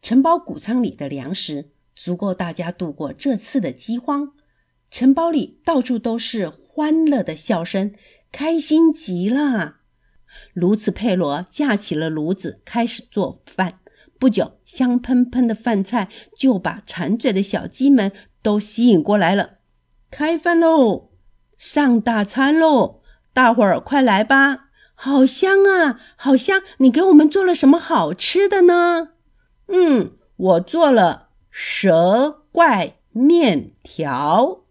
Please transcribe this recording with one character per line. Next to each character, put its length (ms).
城 220
堡 160
谷 200
仓 240
里 120
的 140
粮 260
食 380
足 220
够 160
大 200
家 180
度 220
过 200
这 240
次 240
的 120
饥 260
荒， 340
城 220
堡 180
里 340
到 180
处 160
都 200
是 300
欢 560
乐 180
的 120
笑 300
声， 280
开 280
心 340
极 360
了。 500
卢 240
茨 140
佩 260
罗 340
架 240
起 200
了 160
炉 240
子， 300
开 220
始 240
做 360
饭。 340
不 100
久， 360
香 360
喷 280
喷 180
的 80
饭 300
菜 240
就 220
把 260
馋 320
嘴 160
的 100
小 240
鸡 220
们 220
都 160
吸 300
引 140
过 140
来 180
了。 240
“开 260
饭 220
喽， 520
上 440
大 240
餐 340
喽！ 420
大 220
伙 80
儿 180
快 220
来 220
吧！ 460
好 300
香 400
啊， 360
好 200
香！ 260
你 120
给 120
我 100
们 180
做 140
了 100
什 140
么 100
好 340
吃 360
的 140
呢 480
？”“嗯， 460
我 240
做 300
了 400
蛇 1000
怪 480
面 640
条。” 880